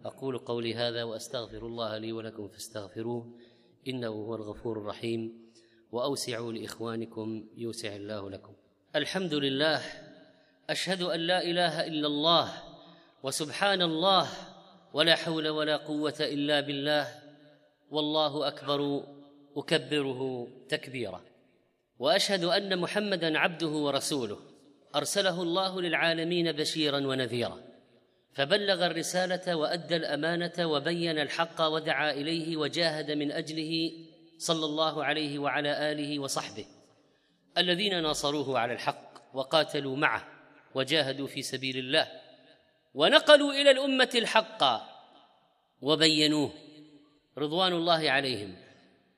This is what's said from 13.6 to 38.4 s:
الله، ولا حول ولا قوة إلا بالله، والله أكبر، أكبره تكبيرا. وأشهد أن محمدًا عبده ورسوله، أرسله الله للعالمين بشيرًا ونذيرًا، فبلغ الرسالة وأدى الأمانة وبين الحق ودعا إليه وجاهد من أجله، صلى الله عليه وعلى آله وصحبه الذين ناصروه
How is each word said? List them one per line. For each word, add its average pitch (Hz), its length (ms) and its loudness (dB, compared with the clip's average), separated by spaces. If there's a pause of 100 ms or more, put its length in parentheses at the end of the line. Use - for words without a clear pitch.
الله، 165 480 4 (640)
ولا 160 220 6
حول 160 320 -2
ولا 151 300 0
قوة 151 420 -2
إلا 143 400 2
بالله، 143 480 0 (840)
والله 151 580 0
أكبر، 143 560 -2 (540)
أكبره 135 880 -2 (220)
تكبيرا. 123 520 -6 (760)
وأشهد 185 440 2
أن 185 360 2
محمدًا 170 600 0
عبده 165 280 2
ورسوله، 139 720 -2 (560)
أرسله 180 460 0
الله 185 400 0
للعالمين 165 680 2
بشيرًا 151 560 0
ونذيرًا، 120 540 -2 (720)
فبلغ 185 520 2
الرسالة 180 680 0
وأدى 165 400 0
الأمانة 170 680 0
وبين 160 540 0
الحق 165 420 -2
ودعا 156 500 2
إليه 160 460 -2
وجاهد 151 540 0
من 147 200 0
أجله، 160 600 -4 (460)
صلى 160 280 0
الله 151 400 0
عليه 147 340 -2
وعلى 147 520 0
آله 147 280 -4
وصحبه 131 460 -6 (920)
الذين 180 460 0
ناصروه 143 560 0